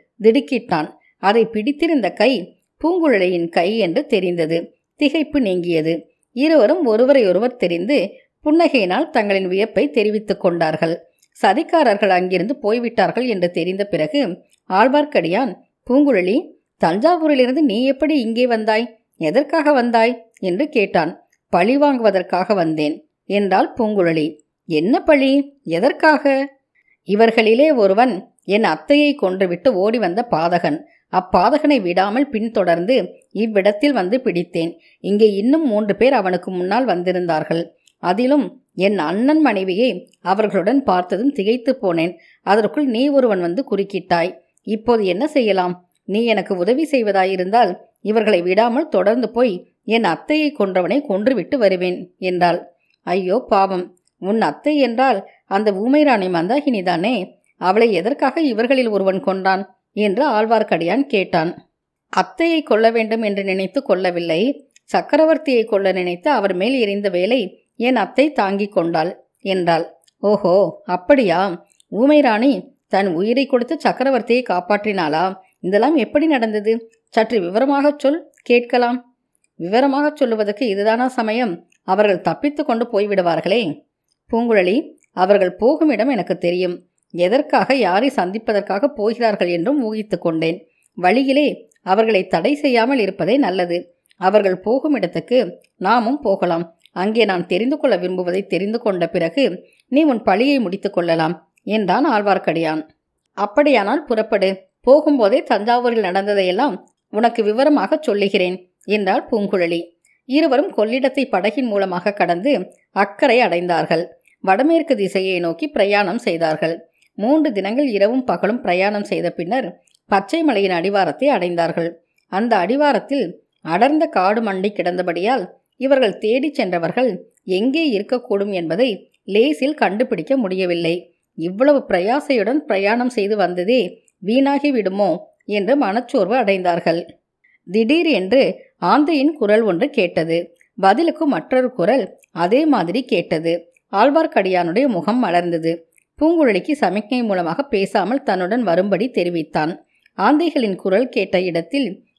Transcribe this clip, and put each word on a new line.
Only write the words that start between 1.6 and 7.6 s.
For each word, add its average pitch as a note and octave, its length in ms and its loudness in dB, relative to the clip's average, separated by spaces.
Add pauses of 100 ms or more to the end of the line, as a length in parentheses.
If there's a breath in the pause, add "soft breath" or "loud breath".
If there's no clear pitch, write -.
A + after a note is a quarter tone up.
கை B3 200 2 (480)
பூங்குழலியின் G3+ 680 0
கை F3 200 0 (100)
என்று F#3 280 0
தெரிந்தது. E3+ 520 0 (420)
திகைப்பு D4 400 0
நீங்கியது. E3+ 540 0 (420)
இருவரும் D4+ 480 4
ஒருவரையொருவர் A#3+ 720 2
தெரிந்து F3+ 420 0 (420 loud breath)